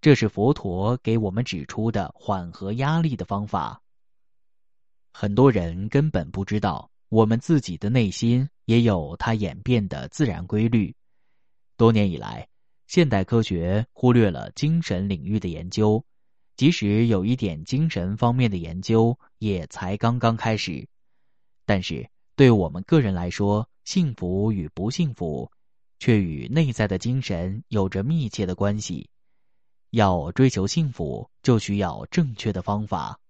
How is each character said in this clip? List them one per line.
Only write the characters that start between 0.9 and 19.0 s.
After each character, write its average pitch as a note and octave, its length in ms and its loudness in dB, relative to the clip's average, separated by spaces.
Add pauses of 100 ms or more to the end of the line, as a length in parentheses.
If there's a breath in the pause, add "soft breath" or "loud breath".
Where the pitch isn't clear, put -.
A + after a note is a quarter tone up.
给 A2+ 180 0
我 G#2+ 140 0
们 G#2+ 120 -2
指 E2+ 220 -6
出 A2 260 -4
的 G#2 240 -4
缓 F2+ 380 -6
和 G2 220 -8
压 C#3+ 260 0
力 D3+ 160 0
的 F#2 80 -6
方 G2+ 220 -4
法。 D2 340 -6 (1300)
很 G2+ 240 -4
多 C3 160 6
人 F#2 380 -2
根 D3 200 2
本 E2 220 -4
不 F#2 140 -6
知 G#2 160 -2
道， - 280 -4 (200)
我 A2 180 4
们 A2+ 140 2
自 D#3 200 2
己 F2 160 -8
的 G2+ 140 -4
内 A#2+ 180 2
心 A#2+ 400 0 (180)
也 A#2 160 4
有 F2+ 340 0
它 A#2 180 -2
演 F#2+ 280 -4
变 A#2 260 0
的 C#2 220 -8
自 - 140 -2
然 F#2+ 220 -4
规 A2 220 0
律。 A2+ 260 2 (840)
多 A2+ 140 6
年 G#2 180 2
以 E2 80 -2
来， A1 300 -12 (400)
现 E3+ 220 4
代 G2 160 2
科 A#2 180 2
学 F#2 500 0
忽 B2 200 4
略 A2+ 180 6
了 B1 220 -8
精 E3 280 0
神 G2 280 -4
领 E2+ 160 -4
域 G#2 160 -2
的 F#2+ 80 -6
研 E2 220 -8
究， G#2+ 340 2 (520)
即 C#3 140 4
使 G#2+ 380 2
有 G2 160 2
一 A#2+ 100 0
点 E2+ 300 -6
精 D3+ 260 0
神 F#2+ 260 -4
方 A#2 160 2
面 B2+ 160 2
的 G2 100 -2
研 E2+ 220 -8
究， A2+ 380 2 (200 soft breath)